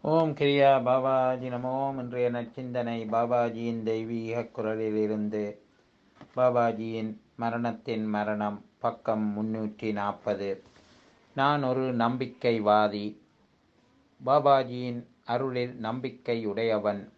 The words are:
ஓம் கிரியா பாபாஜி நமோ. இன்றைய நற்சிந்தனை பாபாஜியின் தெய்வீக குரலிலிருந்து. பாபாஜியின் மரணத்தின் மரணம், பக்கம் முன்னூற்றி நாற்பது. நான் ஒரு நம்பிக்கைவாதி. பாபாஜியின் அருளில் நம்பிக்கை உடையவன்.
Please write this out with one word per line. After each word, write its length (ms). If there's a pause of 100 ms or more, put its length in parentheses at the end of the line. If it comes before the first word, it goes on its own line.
ஓம் 260
கிரியா 380 (120)
பாபாஜி 640
நமோ. 500
இன்றைய 300
நற்சிந்தனை 680 (120)
பாபாஜியின் 720
தெய்வீக 600
குரலிலிருந்து. 960 (920)
பாபாஜியின் 760 (260)
மரணத்தின் 680
மரணம், 540 (200)
பக்கம் 520
முன்னூற்றி 640
நாற்பது. 560 (840)
நான் 280
ஒரு 300
நம்பிக்கைவாதி. 1120 (1160)
பாபாஜியின் 800 (240)
அருளில் 500
நம்பிக்கை 720
உடையவன். 560 (160)